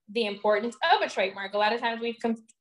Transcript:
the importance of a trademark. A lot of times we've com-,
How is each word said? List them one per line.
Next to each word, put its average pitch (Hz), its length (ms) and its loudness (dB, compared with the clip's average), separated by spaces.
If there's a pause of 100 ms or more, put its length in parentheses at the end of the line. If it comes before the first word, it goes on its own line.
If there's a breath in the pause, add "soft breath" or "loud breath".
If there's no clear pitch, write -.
(120)
the 220 140 0
importance 208 500 0 (180)
of 427 80 6
a 285 80 -2
trademark. 196 440 -4
A 208 40 -2
lot 214 160 4
of 240 60 -2
times 233 220 -4
we've 233 200 -6
com-, 226 220 -2 (180)